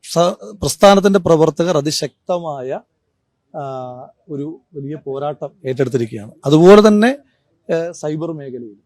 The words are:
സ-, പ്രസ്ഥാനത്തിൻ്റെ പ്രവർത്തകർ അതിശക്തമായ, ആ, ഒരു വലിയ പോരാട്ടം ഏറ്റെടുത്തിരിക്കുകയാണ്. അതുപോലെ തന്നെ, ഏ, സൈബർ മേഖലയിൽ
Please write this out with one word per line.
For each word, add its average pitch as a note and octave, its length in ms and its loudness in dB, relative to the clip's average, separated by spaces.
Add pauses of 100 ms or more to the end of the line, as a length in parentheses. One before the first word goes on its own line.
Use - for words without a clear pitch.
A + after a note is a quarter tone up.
(140)
സ-, F3 220 0 (260)
പ്രസ്ഥാനത്തിൻ്റെ G3 640 4
പ്രവർത്തകർ D#3+ 500 2
അതിശക്തമായ, D3+ 920 -6 (840)
ആ, D#3 80 -10 (640)
ഒരു C#3+ 180 -10 (280)
വലിയ C#3+ 220 -12 (100)
പോരാട്ടം C#3+ 440 -10 (140)
ഏറ്റെടുത്തിരിക്കുകയാണ്. A#2+ 680 -4 (140)
അതുപോലെ E3+ 420 8
തന്നെ, G#3 220 4 (580)
ഏ, E3+ 80 -2 (160)
സൈബർ D#3+ 400 -8
മേഖലയിൽ B2 540 -14